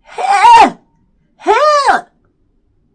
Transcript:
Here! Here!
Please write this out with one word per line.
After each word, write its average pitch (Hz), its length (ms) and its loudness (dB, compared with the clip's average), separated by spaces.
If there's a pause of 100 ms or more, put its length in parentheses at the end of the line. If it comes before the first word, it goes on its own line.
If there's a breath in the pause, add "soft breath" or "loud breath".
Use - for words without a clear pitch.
(160)
Here! 453 640 0 (640)
Here! 523 680 -2 (840)